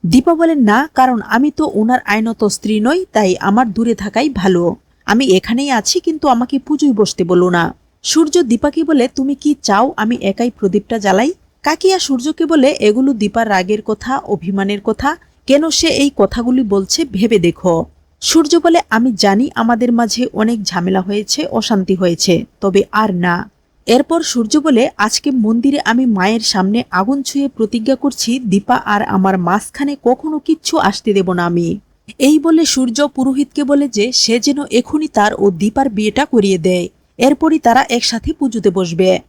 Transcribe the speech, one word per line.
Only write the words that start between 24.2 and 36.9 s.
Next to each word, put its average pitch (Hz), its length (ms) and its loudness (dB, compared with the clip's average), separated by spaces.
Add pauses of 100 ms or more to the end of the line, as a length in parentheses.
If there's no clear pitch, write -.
সূর্য 240 360 -2
বলে, 277 400 2
"আজকে 220 340 -2
মন্দিরে 240 540 0
আমি 240 200 0
মায়ের 214 340 0
সামনে 208 520 -2
আগুন 240 320 -2
ছুঁয়ে 277 240 -2
প্রতিজ্ঞা 226 480 -2
করছি, 254 440 -4
দীপা 202 360 0
আর 208 280 -2
আমার 190 340 0
মাঝখানে 214 680 -4
কখনো 294 360 -2
কিচ্ছু - 380 -2
আসতে 202 360 -2
দেব 190 180 0
না 175 140 -2
আমি।" 170 340 -2 (400)
এই 294 200 4
বলে 320 260 2
সূর্য 262 420 0
পুরোহিতকে 269 560 -2
বলে 285 240 2
যে 233 240 -2
সে 233 280 0
যেন 285 320 -2
এখনই 302 360 -2
তার 208 300 2
ও 202 140 2
দীপার 214 380 0
বিয়েটা 214 360 -2
করিয়ে 196 320 2
দেয়, 180 300 0 (300)